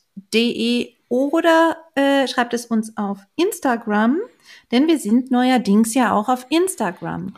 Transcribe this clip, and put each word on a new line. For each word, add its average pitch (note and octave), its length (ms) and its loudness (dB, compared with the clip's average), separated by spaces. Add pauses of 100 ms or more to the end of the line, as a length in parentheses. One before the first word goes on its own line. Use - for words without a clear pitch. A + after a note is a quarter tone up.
(160)
de A#3 800 -2 (160)
oder, E4 680 2 (180)
äh, C#4 320 2
schreibt B3 260 -4
es A#3+ 140 -6
uns A3 300 -4
auf G3+ 240 -6 (140)
Instagram, A#3+ 840 0 (520)
denn C4 160 2
wir D#4+ 120 2
sind B3 320 0
neuerdings A3+ 640 2
ja A3+ 160 2
auch G#3 180 0
auf B3+ 200 -2
Instagram. F#3 880 -4